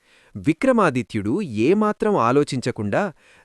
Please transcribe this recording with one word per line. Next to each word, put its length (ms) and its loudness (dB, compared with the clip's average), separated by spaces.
విక్రమాదిత్యుడు 1080 0
ఏమాత్రం 760 0
ఆలోచించకుండా, 960 0